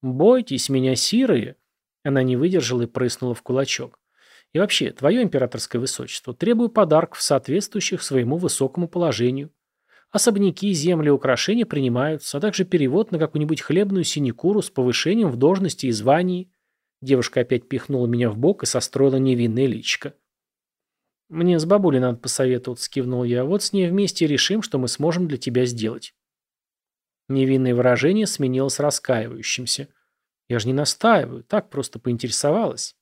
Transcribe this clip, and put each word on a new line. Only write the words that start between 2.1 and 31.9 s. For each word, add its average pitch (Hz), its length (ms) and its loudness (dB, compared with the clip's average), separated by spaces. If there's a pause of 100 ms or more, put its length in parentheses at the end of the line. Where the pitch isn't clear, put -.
не 127 140 0
выдержала 127 460 0
и 120 40 -2
прыснула 123 480 -4
в - 80 -18
кулачок. 127 580 -4 (520)
"И 151 60 -2
вообще, 190 320 0
твоё 190 320 2
императорское 131 580 -2
высочество, 123 540 -8
требую 226 340 2
подарков, 165 540 2
соответствующих 165 800 -2
своему 131 360 0
высокому 170 500 -2
положению. 135 640 -2 (580)
Особняки, 202 640 2
земли, 160 380 2
украшения 143 560 2
принимаются, 139 720 -2
а - 20 -4
также 196 240 -2
перевод 170 480 0
на 170 60 -2
какую-нибудь 151 420 -2
хлебную 190 440 0
синекуру 151 580 0
с - 80 -8
повышением 151 600 0
в 120 60 -4
должности 165 500 2
и 123 60 0
звании". 175 580 0 (520)
Девушка 131 380 2
опять 123 280 -2
пихнула 127 380 -2
меня 120 240 0
в 104 80 -8
бок 160 240 2
и - 40 -4
состроила 135 500 0
невинное 123 500 2
личико. 117 480 -4 (1120)
"Мне 170 300 2
с 156 60 0
бабулей 180 340 4
надо 123 200 0
посоветоваться", 127 720 -4
кивнул 123 340 -2
я. 120 200 0
"Вот 190 180 -2
с - 100 -6
ней 190 160 0
вместе 185 380 0
решим, 170 360 0
что - 160 -4
мы 127 100 -2
сможем 170 380 -2
для 143 120 -6
тебя 123 280 0
сделать". 117 480 -8 (1120)
Невинное 131 460 2
выражение 127 520 2
сменилось 131 520 -2
раскаивающимся. 127 1120 -4 (600)
"Я 120 120 0
же 107 80 -4
не 131 40 0
настаиваю, 139 680 0
так - 260 -4
просто 135 300 -8